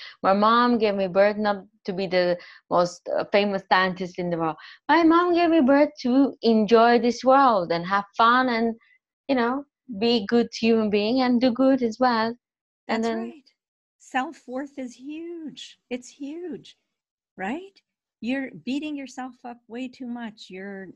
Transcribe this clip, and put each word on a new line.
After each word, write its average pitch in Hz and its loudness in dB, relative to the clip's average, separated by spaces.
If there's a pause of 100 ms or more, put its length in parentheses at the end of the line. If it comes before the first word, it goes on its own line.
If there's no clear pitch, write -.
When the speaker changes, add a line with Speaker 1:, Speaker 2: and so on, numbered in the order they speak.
(240)
Speaker 1:
My 190 4
mom 233 2
gave 208 0
me 196 -2
birth 202 2
not 208 -4 (200)
to 202 -6
be 190 -6
the 180 0 (320)
most, 175 -2 (100)
uh, 170 -2
famous 202 0
scientist 185 -2
in 175 -4
the 170 -4
world. 160 -4 (320)
My 330 4
mom 339 4
gave 339 2
me 330 4
birth 277 4 (120)
to 254 2
enjoy 226 4
this 233 -2
world 240 4
and 170 -2
have 202 -2 (120)
fun 247 4
and, 226 -2 (520)
you 277 0
know, 254 -2 (340)
be 233 0
good 233 2 (120)
human 226 2
being 214 0
and 247 2
do 254 2
good 262 2
as 226 -4
well. 233 0 (520)
And 226 -2
Speaker 2:
That's - -2
Speaker 1:
then 226 -4
Speaker 2:
right. 233 -12 (560)
Self-worth 269 -10
is 254 -12
huge. 311 -14 (120)
It's 247 -12
huge, 285 -14 (600)
right? 294 -10 (400)
You're 262 -6 (140)
beating 294 -6
yourself 254 -14 (120)
up 240 -16 (100)
way 247 -12
too 247 -14
much. 233 -12
You're 190 -14